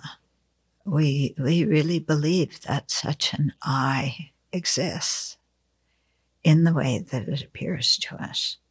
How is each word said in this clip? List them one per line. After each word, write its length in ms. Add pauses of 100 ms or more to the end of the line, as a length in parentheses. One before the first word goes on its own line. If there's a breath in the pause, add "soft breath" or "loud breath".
(880)
we, 520
we 280
really 320
believe 640
that 280
such 440
an 180 (100)
I 680 (200)
exists 840 (1040)
in 220
the 80
way 380
that 180
it 140
appears 560
to 180
us. 400 (140)